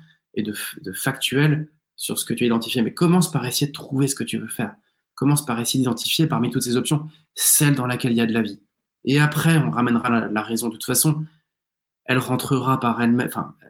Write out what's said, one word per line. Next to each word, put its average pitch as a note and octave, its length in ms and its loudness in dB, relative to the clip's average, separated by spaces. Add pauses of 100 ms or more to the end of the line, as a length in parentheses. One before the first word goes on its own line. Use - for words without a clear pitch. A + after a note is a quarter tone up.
(340)
et G#2+ 100 -4
de G#2+ 100 -4
f-, - 300 -12
de F#2 80 -10
factuel C#3+ 800 0 (240)
sur - 240 -6
ce - 60 -6
que - 80 -4
tu A#2 100 -2
as B2 40 4
identifié. A#2 340 0
Mais A2 120 0
commence F3 380 4
par A2+ 140 -2
essayer C#3 220 0
de C#3 40 -12
trouver C3+ 360 -2
ce C3 80 -4
que - 100 -4
tu A#2 120 -6
veux A2 100 -8
faire. - 280 -6 (400)
Commence C#3+ 280 2
par A#2 160 -4
essayer A#2 200 0
d'identifier B2+ 480 0
parmi A#2+ 240 -2
toutes A#2+ 100 -2
ces A#2+ 160 0
options D3+ 320 0 (240)
celle - 400 2
dans B2+ 140 0
laquelle B2 240 -2
il A2+ 60 2
y A#2 40 2
a A#2 60 4
de A2+ 60 -2
la A2+ 100 0
vie. G2+ 180 -8 (420)
Et C#3 160 2
après, D#3 380 2
on B2+ 140 2
ramènera A#2+ 380 0
la, A2+ 180 0
la G#2 160 -2
raison. A2+ 240 -4
De A2+ 60 -4
toute - 120 -12
façon, D3+ 400 0 (800)
elle B2+ 140 2
rentrera B2+ 600 0
par A#2 220 0
elle-même. A#2+ 260 2
Enfin, - 280 -8 (140)